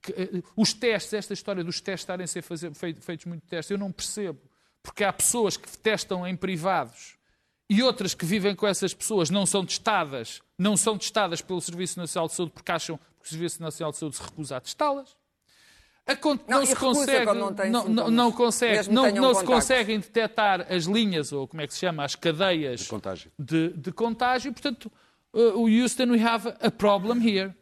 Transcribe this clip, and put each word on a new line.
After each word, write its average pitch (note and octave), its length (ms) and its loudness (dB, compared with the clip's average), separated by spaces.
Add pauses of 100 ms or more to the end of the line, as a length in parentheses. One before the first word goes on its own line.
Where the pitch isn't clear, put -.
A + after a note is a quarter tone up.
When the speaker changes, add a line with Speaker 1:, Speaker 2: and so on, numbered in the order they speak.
Speaker 1:
que, - 100 -12
eh, F#3 300 -6 (140)
os A3 180 2
testes, A3+ 400 -2
esta G3+ 200 -6
história F#3 300 -6
dos E3+ 160 -6
testes F#3+ 220 -8
estarem F3+ 220 -8
a F3 40 -8
ser F3+ 140 -8
fazer, E3 320 -10
fei-, E3 220 -8
feitos - 300 -12
muito E3+ 200 -12
testes, E3+ 240 -8
eu G3+ 80 -2
não G3 140 -6
percebo. F3 480 -8 (420)
Porque - 220 -4
há F#3+ 100 2
pessoas - 440 0
que - 200 -16
testam F#3 500 -2
em F#3 80 -4
privados E3+ 800 -4 (540)
e G#3 140 6
outras B3 320 0
que - 100 -8
vivem G3 300 0
com G#3+ 100 -2
essas F#3+ 300 0
pessoas F3+ 340 0
não G3 160 2
são G3 180 2
testadas, D#3 760 -2 (160)
não G3+ 180 2
são G#3+ 220 0
testadas F3+ 420 -2
pelo F3+ 220 -6
Serviço F3 380 -8
Nacional E3 280 -4
de - 60 -8
Saúde E3+ 180 -4
porque - 200 -10
acham E3 260 -4
que - 280 -20
o - 40 -16
Serviço D#3+ 320 -6
Nacional D#3+ 300 -6
de - 80 -10
Saúde D#3 160 -8
se - 80 -10
recusa C#3 340 -10
a B2+ 40 -10
testá-las. C#4 540 -2 (920)
A C4+ 80 0
con-, D4 320 0
Speaker 2:
Não, B3 100 4
Speaker 1:
não C#4 60 4
Speaker 2:
e - 20 2
Speaker 1:
se C4+ 80 4
Speaker 2:
recusa C4 280 2
Speaker 1:
consegue, C4 240 4
Speaker 2:
quando G#3 140 4
não G3 140 -2
tem G3+ 160 -2
Speaker 1:
não, A#3 140 2
não, - 60 -4
Speaker 2:
sintomas, A3+ 240 2
Speaker 1:
não A#3 180 6
consegue, A#3 460 2
Speaker 2:
mesmo G3+ 180 2
Speaker 1:
não, C4 80 6
Speaker 2:
tenham G#3+ 180 4
Speaker 1:
não C4 140 6
se D4 60 4
Speaker 2:
contactos. B3 120 2
Speaker 1:
conseguem A3+ 460 2
detectar G#3 680 0
as F3+ 180 -2
linhas, F#3+ 460 0
ou C#3 160 -4
como D#3+ 140 -10
é D3 60 -6
que - 80 -10
se - 40 -8
chama, E3 240 -2
as C#3+ 120 -4
cadeias D#3+ 640 0
Speaker 3:
De - 80 -10
contágio. F#2+ 500 -8
Speaker 1:
de, D#3+ 320 0
de F3 220 -10
contágio. B3 600 -2
Portanto, A#3 400 -8 (400)
eh, A3+ 220 6
o A3+ 140 2
Houston, A#3+ 420 4
we A#3+ 140 6
have A3+ 360 0
a A3+ 120 2
problem G#3 520 2
here. G3 380 2